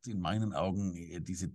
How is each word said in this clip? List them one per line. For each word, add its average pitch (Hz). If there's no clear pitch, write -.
in 104
meinen 101
Augen, 95
äh, 85
diese 87